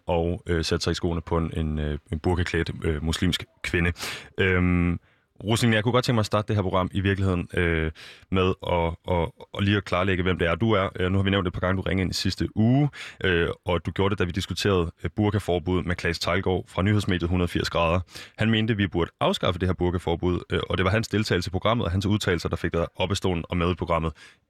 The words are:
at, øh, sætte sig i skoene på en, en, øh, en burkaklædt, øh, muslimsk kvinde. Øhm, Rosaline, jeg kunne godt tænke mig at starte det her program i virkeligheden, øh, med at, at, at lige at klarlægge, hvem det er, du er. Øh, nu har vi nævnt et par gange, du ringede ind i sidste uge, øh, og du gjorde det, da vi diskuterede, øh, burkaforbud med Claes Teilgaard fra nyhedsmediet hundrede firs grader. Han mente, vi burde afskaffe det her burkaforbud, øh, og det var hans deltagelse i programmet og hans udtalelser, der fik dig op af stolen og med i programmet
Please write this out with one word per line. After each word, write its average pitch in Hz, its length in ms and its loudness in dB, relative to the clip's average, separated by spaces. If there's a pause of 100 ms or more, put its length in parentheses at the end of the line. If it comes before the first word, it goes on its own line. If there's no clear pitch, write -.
at, 85 380 0
øh, 82 160 0
sætte 85 200 -2
sig 87 80 -2
i 82 40 0
skoene 85 260 -4
på - 160 -2
en, 82 200 -2
en, 78 220 -2
øh, 73 180 -4 (140)
en 80 80 -4
burkaklædt, 85 520 0 (120)
øh, 76 200 -2
muslimsk 82 420 0 (180)
kvinde. 87 280 0 (460)
Øhm, 90 600 2 (440)
Rosaline, 113 320 2
jeg 107 80 2
kunne 117 80 0
godt 123 140 2
tænke 123 100 2
mig 113 40 4
at 104 60 2
starte 104 220 0
det 110 80 0
her 104 80 2
program 92 300 0
i 101 60 0
virkeligheden, 95 540 0
øh, 82 380 2 (400)
med 92 220 4 (180)
at, 85 220 0 (220)
at, 82 160 0 (260)
at 101 60 0
lige 101 140 4
at 98 80 -2
klarlægge, 92 380 0
hvem 90 140 2
det 85 100 2
er, 82 80 2
du 113 160 0
er. 98 180 2 (100)
Øh, 92 120 0
nu 98 60 2
har 98 60 2
vi 98 60 2
nævnt 98 180 2
et 90 60 -4
par - 60 -8
gange, 92 180 0
du 92 40 -4
ringede 90 220 0
ind 82 80 -2
i - 20 -6
sidste - 440 -4
uge, 127 320 4 (340)
øh, 85 260 2 (160)
og 87 200 -2
du 92 60 -4
gjorde 98 180 0
det, 98 100 -4
da 95 40 2
vi 90 80 -2
diskuterede, 92 600 0 (120)
øh, - 120 -4
burkaforbud 90 680 0
med 87 160 -2
Claes 85 200 -2
Teilgaard 92 480 0
fra - 140 -4
nyhedsmediet 95 480 2
hundrede 90 180 2
firs - 220 -2
grader. 85 300 2 (380)
Han 110 140 0
mente, 110 260 0
vi 101 100 2
burde 82 320 0
afskaffe 131 400 0
det 90 80 0
her 90 60 2
burkaforbud, 87 680 0 (100)
øh, - 100 0 (100)
og 87 80 -2
det 92 60 0
var 92 80 2
hans 113 160 0
deltagelse 101 420 0
i - 20 -10
programmet 98 340 0
og 90 60 -2
hans 95 140 0
udtalelser, - 440 0
der - 60 -2
fik - 180 -4
dig 82 220 0
op 92 160 -2
af 98 60 0
stolen 87 320 0
og 90 80 -2
med 87 140 2
i 87 40 0
programmet 82 380 -2 (360)